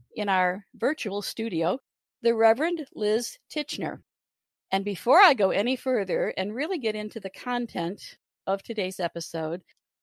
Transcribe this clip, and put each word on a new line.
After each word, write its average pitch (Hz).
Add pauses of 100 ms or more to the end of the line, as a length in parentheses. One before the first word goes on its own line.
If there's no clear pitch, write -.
(140)
in 208
our 185 (100)
virtual 208
studio, 196 (440)
the 233
Reverend 269
Liz 214 (160)
Titchener. 240 (720)
And 196
before 240
I 339
go 202
any 240
further 196
and 202
really 311
get 220
into 208
the 196
content 226 (300)
of 196
today's 196
episode, 165 (400)